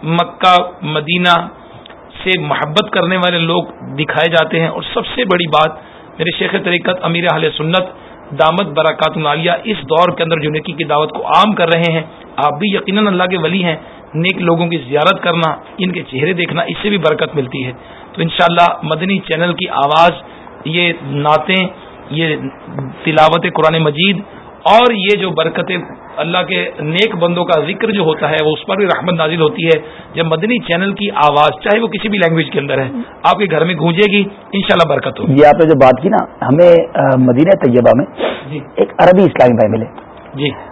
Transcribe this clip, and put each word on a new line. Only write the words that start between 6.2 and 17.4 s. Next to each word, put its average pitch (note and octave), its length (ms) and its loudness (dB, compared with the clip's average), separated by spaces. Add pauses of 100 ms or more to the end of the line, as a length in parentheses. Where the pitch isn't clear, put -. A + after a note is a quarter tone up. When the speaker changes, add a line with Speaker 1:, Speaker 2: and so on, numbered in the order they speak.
Speaker 1:
شیخ F#3 160 -4 (100)
طریقت F3 380 -2
امیر E3+ 300 -2
اہل D#3 160 0 (100)
سنت E3 220 0 (520)
دامت D#3+ 460 0
برکات D#3 380 0
العالیہ D#3+ 340 -2 (140)
اس G#3+ 180 -4
دور E3 340 2
کے E3+ 60 -2
اندر E3 160 0
جو D3+ 120 -2
نیکی D#3 220 -6
کی D3+ 120 -6
دعوت D3 260 0
کو - 160 -8
عام G3 280 4
کر E3+ 140 0
رہے E3 240 2
ہیں، D#3+ 100 -2 (340)
آپ C#3+ 220 -2
بھی G3 160 -2
یقیناً G3+ 320 0
اللہ F#3 180 0
کے F#3 140 -2
ولی F3 260 -2
ہیں، E3 120 -2 (380)
نیک F3+ 240 -2
لوگوں E3+ 280 0
کی E3+ 120 -4 (100)
زیارت D#3 340 0
کرنا، E3 320 0 (240)
ان F#3 140 -2
کے F3 100 -6
چہرے C#3 300 -4
دیکھنا، E3+ 300 -2
اس - 200 -6
سے G3+ 60 -2
بھی G3+ 100 0
برکت D#3 360 0
ملتی C3 320 -4